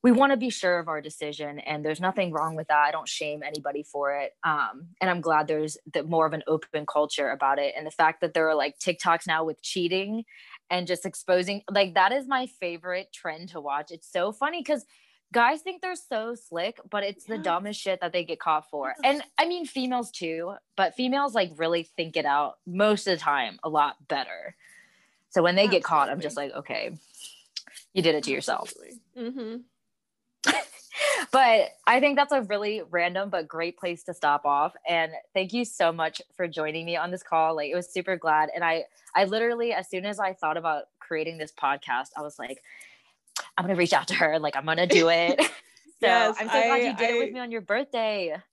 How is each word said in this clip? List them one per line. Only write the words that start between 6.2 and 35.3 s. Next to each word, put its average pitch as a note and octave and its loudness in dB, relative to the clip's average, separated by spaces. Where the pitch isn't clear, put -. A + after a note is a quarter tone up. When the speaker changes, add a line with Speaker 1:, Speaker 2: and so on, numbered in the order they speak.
Speaker 1:
of D#3 0
an D#3 -8
open D#3 -2
culture D3 0
about C#3 0
it. C#3+ -2
And D#3 -8
the D#3 -8
fact D#3+ 2
that D#3+ -4
there D#3+ 2
are, D#3 2
like, D3 -2
TikToks E3+ 0
now D#3+ 0
with D#3+ -6
cheating F#3+ -2
and F3+ -2
just F3+ -4
exposing, F#3 0
like, G3+ 2
that F#3+ 6
is C4+ -2
my B3+ -2
favorite F3+ -8
trend E3+ -10
to E3+ -12
watch. C#3+ -6
It's - -20
so F#3+ 0
funny D#4 -4
'cause D4 -2
guys C4 4
think F#4 -10
they're F#4 -6
so A#3 -6
slick, G3+ -8
but G3+ -4
it's G3 -8
the A3 -6
Speaker 2:
Yeah. F#3+ -8
Speaker 1:
dumbest F#3+ -2
shit F#3 -2
that E3+ -4
they F3+ -2
get E3 -8
caught D#3 0
for. C3 -6
Speaker 2:
Yeah. C4+ 6
Speaker 1:
And C#4+ -2
I - 4
mean, F4 -4
females B3 -4
too, E3+ -6
but F#3 2
females, B3+ 0
like, F3+ 0
really E3 0
think E3 -6
it D3+ 0
out C#3+ 2
most G3+ 2
of F#3+ 2
the D#3+ 0
time B2+ 0
a D#3 -4
lot D3 0
better. B2 -6
So F3+ 2
when F3 4
they G3+ 4
get F#3 4
caught, D3 2
I'm C#3+ -4
just D3 -6
Speaker 2:
Absolutely. C#3+ -8
Speaker 1:
like, - -8
"Okay, B2 -8
you F#3+ 0
did D#3+ 4
it D3 -2
to C3+ -2
yourself." - -4
Speaker 2:
Absolutely. - -20
Mm-hmm. A#3 -10
Speaker 1:
<laughs> - 4
But A#3+ 6
I B3 6
think C#4+ 4
that's C#4+ 2
a C4+ 2
really G#3 -2
random F3+ 0
but E3+ -4
great E3+ -6
place F3 -6
to E3+ -10
stop D3 2
off. D3 2
And E3 0